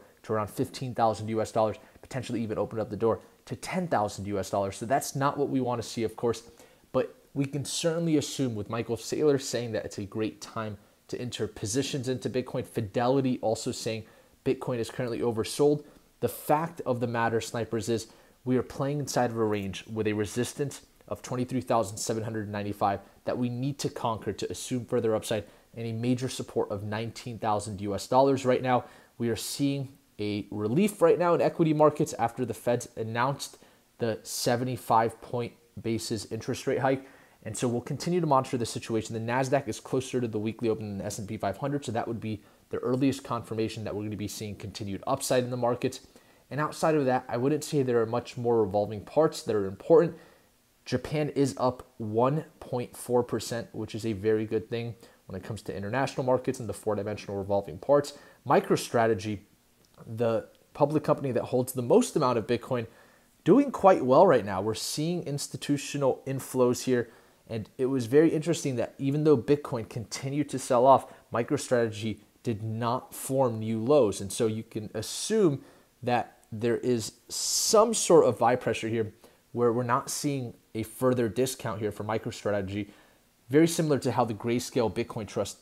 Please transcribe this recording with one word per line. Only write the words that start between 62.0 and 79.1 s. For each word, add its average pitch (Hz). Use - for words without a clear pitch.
amount 127
of 107
Bitcoin, 120
doing 262
quite 190
well 139
right 131
now. 98
We're 107
seeing 165
institutional 139
inflows 127
here, 123
and 110
it 127
was 131
very 147
interesting 147
that -
even 139
though 151
Bitcoin 131
continued 139
to 135
sell 123
off, 135
MicroStrategy 113
did 110
not 113
form 131
new 110
lows. 120
And 98
so 117
you 110
can 107
assume 156
that 120
there 113
is 120
some -
sort 165
of 113
buy 120
pressure 113
here 110